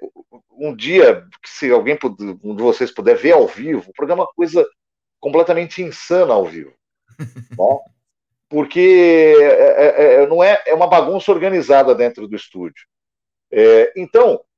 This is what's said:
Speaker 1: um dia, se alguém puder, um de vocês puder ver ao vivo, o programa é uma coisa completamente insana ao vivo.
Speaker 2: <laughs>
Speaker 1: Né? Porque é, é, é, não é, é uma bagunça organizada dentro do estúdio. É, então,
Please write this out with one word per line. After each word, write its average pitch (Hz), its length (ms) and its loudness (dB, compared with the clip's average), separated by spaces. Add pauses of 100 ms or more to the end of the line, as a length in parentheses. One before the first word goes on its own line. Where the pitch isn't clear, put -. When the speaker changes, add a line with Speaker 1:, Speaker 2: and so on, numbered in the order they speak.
(520)
Speaker 1:
um 139 220 -14
dia, 175 500 0 (200)
se - 260 -8
alguém 120 260 0
puder, 101 480 -12
um 107 100 -12
de 104 80 -10
vocês 117 300 -2
puder 117 240 0
ver 143 160 0
ao 139 160 2
vivo, 117 420 -10
o - 20 -20
programa 165 300 -8
é - 40 -6
uma - 60 -20
coisa 165 320 -2 (560)
completamente 165 640 -4
insana 170 520 -4
ao 98 100 -2
vivo. 80 280 -16 (360)
Speaker 2:
<laughs> 120 500 -20
Speaker 1:
Né? 135 200 -2 (720)
Porque 165 920 2
é, 147 60 4
é, 139 760 2
é, 143 40 2
não 165 180 0
é, 202 220 0
é 156 80 0
uma 170 120 0
bagunça 180 460 -2
organizada 139 640 0
dentro 117 340 -6
do 104 80 -14
estúdio. - 480 -18 (680)
É, 113 460 4
então, 220 440 0 (180)